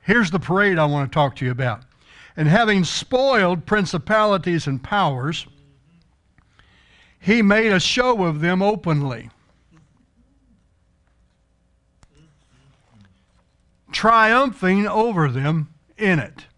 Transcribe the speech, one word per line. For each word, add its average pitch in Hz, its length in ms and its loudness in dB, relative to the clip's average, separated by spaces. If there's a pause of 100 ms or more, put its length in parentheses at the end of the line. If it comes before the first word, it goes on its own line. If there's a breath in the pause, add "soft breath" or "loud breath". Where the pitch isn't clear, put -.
here's 208 300 0
the 180 100 -2
parade 185 380 0
I 156 80 2
want 143 220 -2
to - 60 -12
talk 143 220 0
to 135 80 -8
you 123 80 -2
about. 120 300 -6 (540 loud breath)
"And 156 120 0
having 208 340 2
spoiled 214 800 0
principalities 190 1000 0
and 135 160 -4
powers, 160 640 -4 (1700 soft breath)
he 220 220 2
made 214 280 4
a 190 80 4
show 240 460 0
of 156 160 -2
them 180 200 0
openly, 143 680 -2 (4000)
triumphing 220 960 2
over 208 420 0
them 147 420 -2 (240)
in 190 240 0
it." - 240 -14 (140)